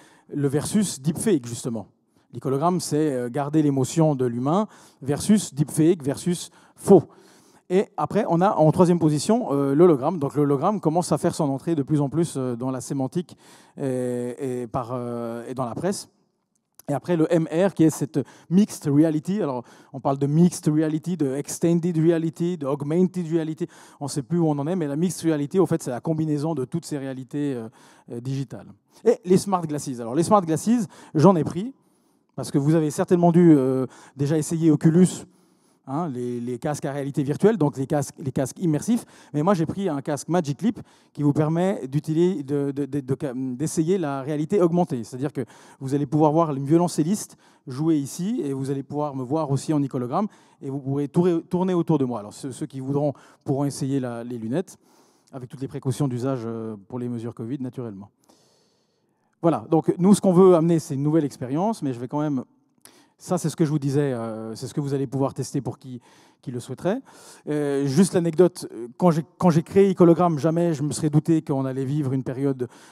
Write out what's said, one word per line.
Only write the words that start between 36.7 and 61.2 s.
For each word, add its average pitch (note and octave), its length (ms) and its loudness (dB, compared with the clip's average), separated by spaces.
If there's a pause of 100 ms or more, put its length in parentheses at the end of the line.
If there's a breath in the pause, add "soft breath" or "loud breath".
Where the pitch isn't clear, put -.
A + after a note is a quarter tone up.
à C#3+ 60 -4
réalité C#3 320 -4
virtuelle, F3 340 2
donc D3 180 2
les C3 120 -4
casques, D3 320 -2
les C3 120 -6
casques - 280 -4
immersifs. F#3 440 0 (300 loud breath)
Mais D3 80 -2
moi, G3 140 2
j'ai D#3+ 100 0
pris G3 240 -4
un C#3+ 120 -4
casque D3 280 -6
Magic D3+ 320 -2
Leap G#3+ 180 -2 (320 soft breath)
qui D3 120 -4
vous C#3+ 100 4
permet E3 540 0
d'utiliser, D#3 560 0
de, C#3+ 280 -4
de, C#3+ 140 -6
de, C#3 160 -6
de, C3 540 -6
d'essayer D#3+ 420 0
la C#3+ 240 -4
réalité D#3 400 -2
augmentée. E3+ 420 2
C'est-à-dire C3 300 -8
que C3 100 -6 (360 loud breath)
vous C3+ 160 -6
allez C#3+ 100 0
pouvoir D3+ 260 4
voir D#3 220 2
le C3+ 80 -4
violoncelliste E3+ 760 0 (320 soft breath)
jouer D#3 300 0
ici F3+ 460 -6
et C#3 100 -4
vous C3+ 160 -6
allez C#3 140 -6
pouvoir C#3+ 320 -6
me C3+ 80 -6
voir C#3+ 280 -4
aussi C#3 220 -2
en D3 80 2
icologramme C#3 460 -2 (340 soft breath)
et C#3+ 80 -10
vous C3+ 100 -8
pourrez C#3 280 -4
tourner, E3+ 340 2
tourner F#3 320 -2
autour E3 240 2
de C3+ 80 0
moi. A#2+ 140 -4
Alors, G#2 140 -12
ceux, C#3 180 -12
ceux D3+ 160 -10
qui C3+ 120 -14
voudront C#3 340 -2 (300 soft breath)
pourront C#3+ 220 -2
essayer C#3 340 -4
la, A#2+ 240 -6
les B2 140 -10
lunettes A#2+ 400 -6 (560 soft breath)
avec B2+ 160 -14
toutes B2 120 -18
les C3+ 60 -6
précautions C#3 400 -4
d'usage, B2 380 -4
euh, A2+ 300 -8 (120)
pour B2 120 -10
les B2 100 -6
mesures A#2 240 -8
covid, A#2 260 -8
naturellement. A#2 520 -12 (1300)
Voilà, C3+ 280 0
donc D#3+ 280 2
nous, F#3 160 6
ce - 80 4
qu'on G3 100 2
veut F#3 240 8
amener, E3 220 2
c'est - 160 -6
une C#3 100 -4
nouvelle D3+ 220 2